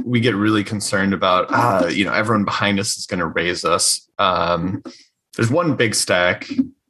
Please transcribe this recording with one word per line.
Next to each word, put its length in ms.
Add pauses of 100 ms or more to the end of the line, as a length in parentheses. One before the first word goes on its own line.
we 160
get 160
really 280
concerned 500
about, 360
uh, 380
you 160
know, 80
everyone 320
behind 360
us 180
is 80
gonna 220
raise 360
us. 460 (100)
Um, 640 (540)
there's 140
one 240
big 200
stack 540 (400)